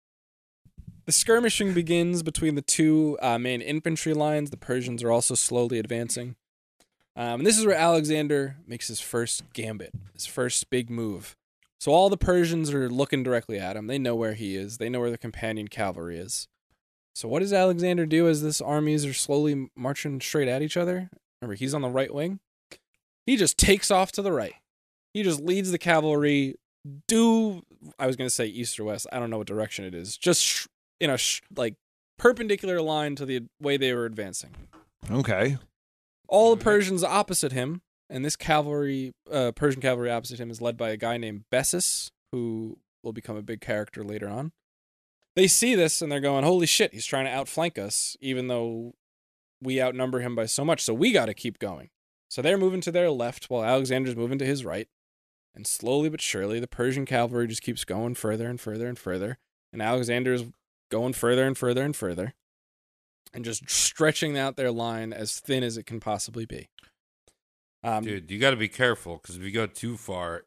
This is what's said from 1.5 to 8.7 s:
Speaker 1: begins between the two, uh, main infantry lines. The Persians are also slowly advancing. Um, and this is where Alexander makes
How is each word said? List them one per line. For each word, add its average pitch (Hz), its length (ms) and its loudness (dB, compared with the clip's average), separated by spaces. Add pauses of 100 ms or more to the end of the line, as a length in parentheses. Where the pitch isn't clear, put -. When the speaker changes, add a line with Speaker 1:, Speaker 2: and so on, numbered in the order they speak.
Speaker 1:
begins 170 480 2
between 160 320 0
the 143 80 -2
two, 156 580 4
uh, 120 180 2
main 123 220 -2
infantry 156 540 -2
lines. 151 340 0
The 135 80 -10
Persians 123 460 -4
are 117 80 2
also 117 240 4
slowly 120 440 0
advancing. 120 560 -4 (800)
Um, 120 260 -4
and 160 60 4
this 214 120 6
is 220 80 2
where 190 100 6
Alexander 151 800 2 (100)
makes 117 220 -10